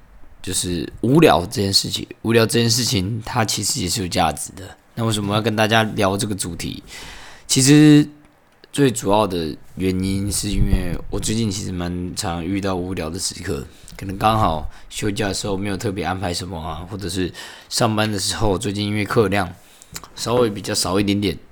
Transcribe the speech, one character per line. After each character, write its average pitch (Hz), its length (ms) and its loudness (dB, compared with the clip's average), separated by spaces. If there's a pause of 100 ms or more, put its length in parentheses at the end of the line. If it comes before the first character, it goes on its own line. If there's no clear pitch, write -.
(400)
就 90 140 -6
是 87 360 -2 (120)
无 139 180 6
聊 98 200 8
这 - 200 -4
件 98 100 2
事 - 200 0
情。 - 160 -6 (160)
无 113 100 0
聊 113 140 6
这 113 120 0
件 117 120 4
事 120 120 2
情， 110 440 -2
它 117 180 0
其 - 180 -2
实 117 200 -2
也 90 80 -2
是 - 100 -2
有 90 80 -2
价 85 240 2
值 - 200 -10
的。 95 220 -16 (200)
那 113 100 -2
为 113 80 2
什 104 100 -2
么 101 120 -2
要 107 80 2
跟 113 120 0
大 107 140 2
家 113 140 4
聊 101 340 0
这 107 100 -2
个 104 80 -4
主 90 220 -6
题？ - 260 -8 (640)
其 - 140 2
实 147 480 8 (640)
最 139 180 4
主 104 200 -2
要 107 160 6
的 85 280 -4 (200)
原 92 280 0
因 98 300 -2
是 - 160 -4
因 98 160 0
为 92 320 2 (140)
我 101 100 -2
最 110 140 -2
近 113 160 0
其 95 120 -4
实 95 80 -6
蛮 90 460 -4
常 85 260 -4
遇 98 160 -2
到 95 160 -2
无 90 200 -4
聊 80 160 -4
的 90 80 -6
时 - 240 -4
刻， 76 240 -6 (280)
可 98 120 -12
能 95 100 -6
刚 110 220 2
好 82 280 0 (220)
休 110 220 -4
假 101 180 -2
的 92 60 -4
时 - 120 -6
候 98 120 -2
没 104 100 -4
有 95 80 -4
特 101 160 -4
别 98 100 -4
安 90 160 -2
排 92 140 -4
什 87 160 -6
么 90 100 -8
啊， 80 320 -8
或 107 60 -8
者 92 100 -10
是 90 240 -2 (380)
上 113 260 2
班 107 160 2
的 101 80 -4
时 - 160 -2
候 101 220 2
最 101 160 -4
近 104 140 -4
因 104 80 -2
为 104 100 0
课 104 240 2
量 92 260 0 (640)
稍 117 200 -2
微 120 120 4
比 101 140 -6
较 107 100 -6
少 95 260 0
一 107 60 2
点 101 160 2
点， 87 160 -2 (160)